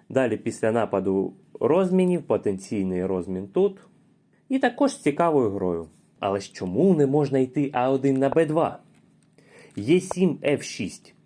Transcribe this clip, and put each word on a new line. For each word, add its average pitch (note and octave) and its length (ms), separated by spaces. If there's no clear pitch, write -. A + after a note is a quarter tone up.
Далі B2 280
після A2 360
нападу G2 640
розмінів, F3+ 600
потенційний F#2+ 840
розмін F#2 420
тут. G3 320
І C4 100
також C4+ 340
з - 100
цікавою D3 480
грою. F2+ 360
Але G2 200
ж - 120
чому A#2+ 420
не D3 120
можна C3+ 320
йти C3 340
А B2+ 180
один C3+ 260
на C3+ 120
Б D#3+ 180
два? D3+ 320
Е C#3 220
сім, F3+ 440
Ф C#3+ 180
шість. - 520